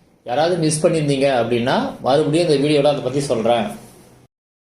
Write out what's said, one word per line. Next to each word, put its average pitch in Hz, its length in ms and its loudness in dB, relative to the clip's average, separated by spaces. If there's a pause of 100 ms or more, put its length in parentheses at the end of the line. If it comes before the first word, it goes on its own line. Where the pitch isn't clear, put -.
(280)
யாராவது 156 260 0 (100)
மிஸ் - 180 0
பண்ணியிருந்தீங்க 143 480 2 (100)
அப்படின்னா 120 380 0 (260)
மறுபடியும் 147 420 2
இந்த 147 200 2
வீடியோல 147 260 2
அதை 127 160 -4
பத்தி 139 220 -2
சொல்றேன். 113 360 0 (1120)